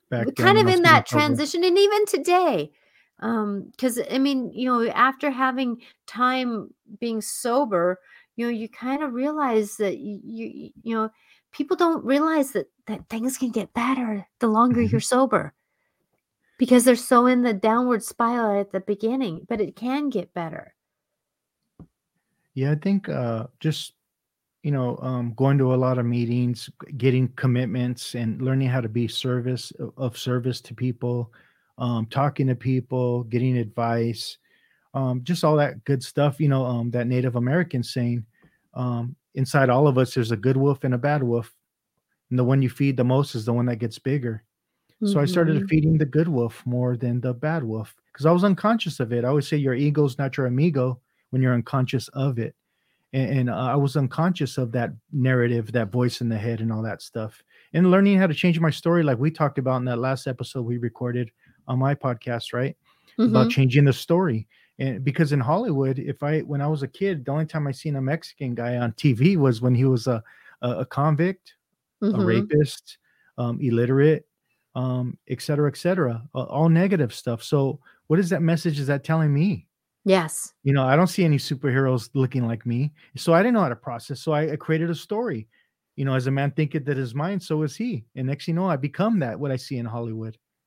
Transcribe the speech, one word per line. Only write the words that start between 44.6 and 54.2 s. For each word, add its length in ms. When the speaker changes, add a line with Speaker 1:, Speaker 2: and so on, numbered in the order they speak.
Speaker 1:
So 180
I 40
started 300
Speaker 2:
Mm-hmm. 140
Speaker 1:
feeding 280
the 80
good 220
wolf 380
more 320
than 240
the 120
bad 300
wolf, 320
'cause 140
I 80
was 100
unconscious 560
of 140
it. 100
I 60
always 180
say 80
your 180
ego's 440
not 180
your 120
amigo 520
when 120
you're 120
unconscious 560
of 280
it. 160
A-, 260
and, 100
uh, 60
I 220
was 180
unconscious 600